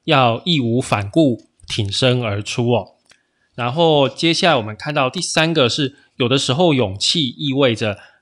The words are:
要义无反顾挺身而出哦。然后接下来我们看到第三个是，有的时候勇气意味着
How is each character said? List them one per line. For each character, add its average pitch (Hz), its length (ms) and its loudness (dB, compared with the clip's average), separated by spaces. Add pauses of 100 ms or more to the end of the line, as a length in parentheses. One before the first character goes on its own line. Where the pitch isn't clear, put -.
要 127 420 2
义 175 120 0
无 120 220 0
反 104 300 -2
顾 139 380 0 (200)
挺 101 240 -4
身 127 300 0
而 104 200 -4
出 120 280 -2
哦。 107 240 0 (600)
然 123 160 -4
后 151 380 4
接 165 240 0
下 170 200 2
来 143 40 2
我 117 60 0
们 107 120 -8
看 147 200 -8
到 143 160 0
第 180 100 -8
三 160 320 -2
个 143 160 2
是， 135 280 -4 (200)
有 123 100 0
的 131 120 2
时 131 160 -2
候 170 180 2
勇 104 260 0
气 151 300 0
意 143 240 -6
味 131 220 2
着 107 240 -4 (240)